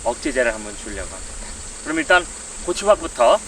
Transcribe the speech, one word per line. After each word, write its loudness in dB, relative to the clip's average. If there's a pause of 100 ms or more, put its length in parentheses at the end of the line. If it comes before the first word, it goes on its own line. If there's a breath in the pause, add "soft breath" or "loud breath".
억제제를 0
한번 -8
주려고 -8
합니다. -12 (500)
그럼 -2
일단 6 (440)
고추밭부터 4